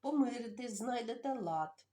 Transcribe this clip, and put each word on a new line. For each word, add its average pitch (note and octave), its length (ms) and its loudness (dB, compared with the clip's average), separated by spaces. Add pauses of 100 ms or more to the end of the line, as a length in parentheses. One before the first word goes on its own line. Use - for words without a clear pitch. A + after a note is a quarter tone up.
помиритесь, A#3+ 760 2
знайдете A#3 560 -2
лад D#3+ 580 -2